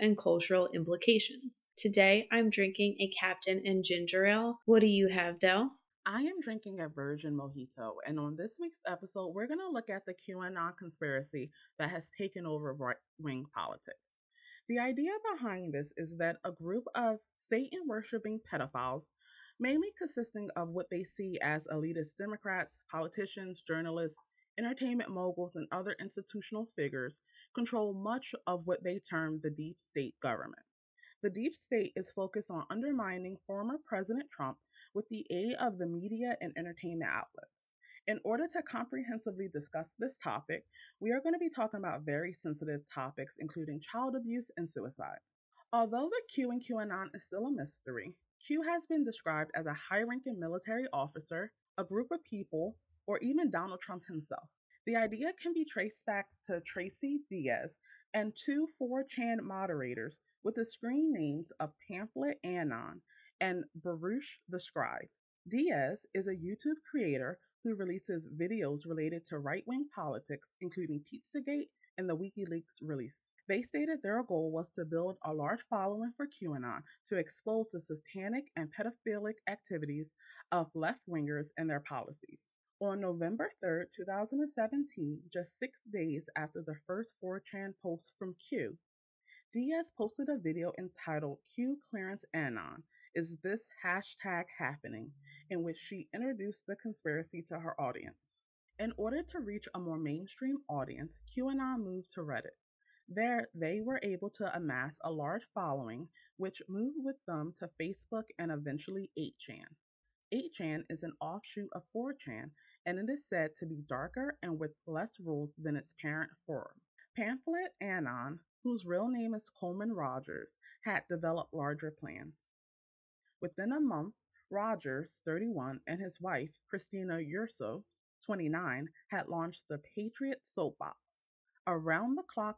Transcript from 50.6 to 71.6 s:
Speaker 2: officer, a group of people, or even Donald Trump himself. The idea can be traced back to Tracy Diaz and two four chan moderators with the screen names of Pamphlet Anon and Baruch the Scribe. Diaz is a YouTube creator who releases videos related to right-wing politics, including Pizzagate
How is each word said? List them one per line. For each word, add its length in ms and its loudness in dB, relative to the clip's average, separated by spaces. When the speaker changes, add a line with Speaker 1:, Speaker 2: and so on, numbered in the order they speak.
Speaker 2:
officer, 580 -2
a 60 -2
group 300 0
of 100 -2
people, 540 -4
or 140 0
even 320 2
Donald 300 -2
Trump 260 -8
himself. 420 -6
The 80 4
idea 380 2
can 100 0
be 120 4
traced 420 -4
back 200 0
to 180 -2
Tracy 540 -2
Diaz 480 0
and 180 2
two 220 4
four 240 0
chan 400 0
moderators 800 -2
with 100 0
the 100 2
screen 480 2
names 460 0
of 140 -2
Pamphlet 540 -2
Anon 580 -2
and 240 2
Baruch 640 -2
the 120 -4
Scribe. 480 -2
Diaz 640 2
is 140 2
a 20 0
YouTube 460 -2
creator 520 2
who 100 2
releases 540 -2
videos 460 2
related 400 0
to 140 -4
right-wing 520 -2
politics, 680 -4
including 400 -2
Pizzagate 720 -4